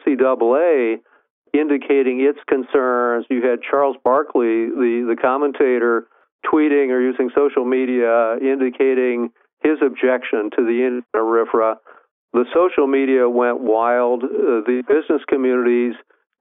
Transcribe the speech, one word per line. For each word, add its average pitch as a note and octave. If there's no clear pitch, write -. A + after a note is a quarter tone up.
C D3
double B2
A C3+
indicating C#3
its C#3+
concerns. B2
You B2
had B2
Charles C#3
Barkley, A#2
the, A#2+
the A2+
commentator, B2+
tweeting C#3+
or B2+
using B2+
social C#3+
media, A#2+
indicating B2+
his D3+
objection A#2+
to A#2+
the A#2
Indiana B2
rifra, A2+
the B2
social E3+
media C3
went A#2+
wild. A#2+
Uh, C3+
the B2
business D3+
communities B2